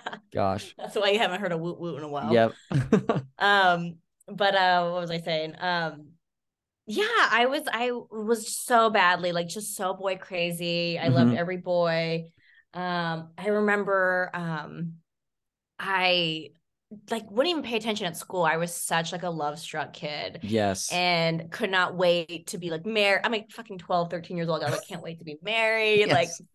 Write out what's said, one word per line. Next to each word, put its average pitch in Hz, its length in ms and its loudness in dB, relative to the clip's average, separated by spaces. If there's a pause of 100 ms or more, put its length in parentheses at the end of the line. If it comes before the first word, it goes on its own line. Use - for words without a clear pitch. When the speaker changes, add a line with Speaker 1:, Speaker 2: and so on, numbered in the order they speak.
(340)
Speaker 1:
Gosh. 98 440 0
Speaker 2:
That's - 180 -10
why 202 140 2
you 202 100 4
haven't 190 220 0
heard 185 100 -2
a 165 60 -2
woot 165 220 -6
woot 165 180 -6
in 151 60 -8
a 156 40 -8
while. 143 260 -2
Speaker 1:
Yep. 113 220 6 (160)
<laughs> 175 540 2 (120)
Speaker 2:
Um, 180 600 4 (300)
but, 196 280 2
uh, 180 360 4
what 180 100 -4
was 170 100 -4
I 165 80 -4
saying? 160 400 -4
Um, 160 520 -4 (760)
yeah, 214 180 -2 (280)
I 233 160 4
was, 294 240 -2
I 247 200 -2
was 220 640 -4
so 226 340 4
badly, 180 420 4
like, 170 160 -2
just 208 280 -8
so 190 180 -2
boy 190 240 -4
crazy. 170 840 -4
I - 100 -2
loved - 200 6
Speaker 1:
Mm-hmm. - 100 2
Speaker 2:
every 180 180 -2
boy. 165 680 0 (480)
Um, 175 640 -4
I 190 120 -4
remember, 196 840 2
um, 165 600 -6 (840)
I, 180 720 0 (600)
like, 220 220 -6
wouldn't 277 200 2
even 311 120 -2
pay 226 140 -2
attention 214 300 -2
at 165 100 -8
school. - 260 -2
I 160 140 4
was 170 160 -2
such, 165 380 -2
like, 175 120 -6
a 180 60 -2
love-struck 151 640 -6
kid. 147 500 -8
Speaker 1:
Yes. 101 480 0
Speaker 2:
And 165 600 0
could 208 200 -4
not 180 240 2
wait 175 520 0
to 208 100 -10
be, 175 120 -8
like, 160 160 -6
mar-, 202 380 2
I'm, 220 80 0
like, 220 200 -6
fucking 208 280 -14
twelve, 175 320 -2
thirteen 175 260 -8
years 165 120 -2
old. 156 120 -2
I 147 40 -2
was 151 80 -2
like, - 140 -6
"Can't 170 140 -12
wait 165 180 -12
to 170 60 -18
be 151 160 -10
married." 220 680 4
Speaker 1:
Yes. 170 340 2 (140)